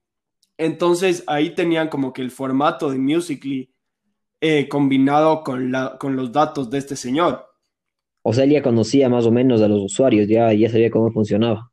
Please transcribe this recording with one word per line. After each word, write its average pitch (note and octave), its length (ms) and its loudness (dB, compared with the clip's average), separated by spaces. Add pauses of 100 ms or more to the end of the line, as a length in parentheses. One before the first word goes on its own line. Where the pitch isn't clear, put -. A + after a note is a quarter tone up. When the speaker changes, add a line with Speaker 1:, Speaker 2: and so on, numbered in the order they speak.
(580)
Speaker 1:
Entonces, F3 720 0
ahí D#3 260 -2
tenían E3 360 -2
como C3+ 240 -4
que C3 80 -12
el B2+ 100 -8
formato C#3+ 580 -2
de C3+ 100 -4
Musical.ly, C#3 720 -4 (680)
eh, D3+ 300 0
combinado C#3+ 720 2
con B2+ 280 -6
la, C3 280 -6
con C#3 160 -6
los B2+ 160 -6
datos D3 380 -2
de C#3 80 -4
este C#3 180 -8
señor. C#3 500 -2 (760)
Speaker 2:
O A2+ 100 0
sea, C3+ 140 2
él C#3+ 60 4
ya D3 100 2
conocía B2 480 2
más A#2+ 160 2
o A2+ 80 4
menos B2 280 4
a G#2+ 60 4
los G#2 140 2
usuarios, G#2+ 480 2
ya, A2+ 240 2
ya A2 160 2
sabía A2+ 220 2
cómo A2+ 200 0
funcionaba. A2 600 -2